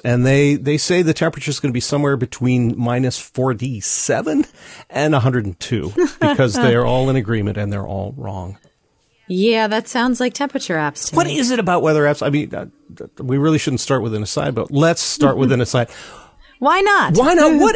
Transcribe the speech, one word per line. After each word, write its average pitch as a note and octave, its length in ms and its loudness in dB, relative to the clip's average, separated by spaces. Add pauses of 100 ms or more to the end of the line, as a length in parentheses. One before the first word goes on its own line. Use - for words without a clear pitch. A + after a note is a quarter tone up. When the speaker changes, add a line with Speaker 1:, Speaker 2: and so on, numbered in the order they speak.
Speaker 1:
and B2 240 2
they, C#3+ 300 4
they D3 200 -2
say F3+ 260 0
the D#3+ 120 2
temperature's D3+ 460 -4
gonna C#3+ 100 -2
be B2 80 -2
somewhere C#3+ 380 0
between B2 600 0
minus B2 400 -2
forty-seven B2+ 1300 -2 (440)
and D3+ 240 0
a C3+ 60 4
hundred A#2+ 260 0
and F#2+ 140 -10
two, G2+ 340 -4
Speaker 2:
<laughs> E4+ 260 -2
Speaker 1:
because C#3+ 340 2
they B2+ 200 2
are A#2+ 100 2
all B2+ 240 2
in C3+ 60 2
agreement G#2 440 -2
and G2+ 140 -4
they're G2+ 140 -6
all G2 300 -8
wrong. G2 420 -10 (720)
Speaker 2:
Yeah, A3 400 0
that A3 180 -2
sounds B3 320 0
like B3 160 -2
temperature C4+ 400 -6
apps D3+ 360 -4
to - 60 -14
Speaker 1:
What F4 120 2
Speaker 2:
me. - 100 -4
Speaker 1:
is B3 140 0
it A#3+ 80 0
about F3+ 220 0
weather D#3 200 2
apps? D3 240 0
I D3 40 0
mean, C#3+ 220 -2
uh, - 140 -10 (560)
we C3 160 -2
really D#3 200 2
shouldn't C3 240 -2
start C3 200 0
with A2 140 -4
an G#2 80 -4
aside, D3 320 -4
but A2+ 160 -4
let's E3 280 2
start - 360 2
with B2+ 160 2
an B2 80 2
Speaker 2:
<laughs> - 0 -
Speaker 1:
aside. A#2+ 300 0 (680)
Speaker 2:
Why E4 240 2
not? F#4+ 340 4
Speaker 1:
Why C4 160 4
not? D#4+ 200 6
Speaker 2:
<laughs> D4+ 60 4
Speaker 1:
What? G#4+ 180 4